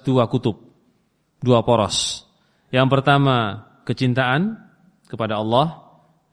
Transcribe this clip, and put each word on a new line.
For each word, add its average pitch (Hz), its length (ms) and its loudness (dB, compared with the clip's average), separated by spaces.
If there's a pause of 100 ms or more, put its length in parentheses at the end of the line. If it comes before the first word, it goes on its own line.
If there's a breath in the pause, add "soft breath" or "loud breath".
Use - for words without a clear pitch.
dua 127 240 2
kutub, 120 320 -4 (800)
dua 120 240 2
poros. - 560 0 (480)
Yang 131 240 2
pertama, 131 720 0 (160)
kecintaan 131 800 -2 (480)
kepada 107 320 -6
Allah, 127 480 -2 (420)